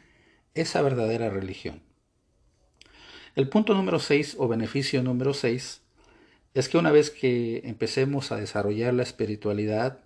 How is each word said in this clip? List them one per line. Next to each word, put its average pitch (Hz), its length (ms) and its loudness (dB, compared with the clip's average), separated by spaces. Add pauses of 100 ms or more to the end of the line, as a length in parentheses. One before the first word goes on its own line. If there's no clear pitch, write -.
(560)
esa 160 260 0
verdadera 117 480 0
religión. 95 540 -8 (1500)
El 135 140 0
punto 214 260 4
número 185 240 2
seis 147 400 0
o 131 80 2
beneficio 123 560 0
número 127 320 0
seis - 480 -4 (720)
es 131 120 0
que 170 120 4
una 160 120 4
vez 147 200 6
que 120 540 0
empecemos 131 680 -2
a 107 60 -4
desarrollar 107 580 -2
la 175 80 2
espiritualidad 107 1040 -2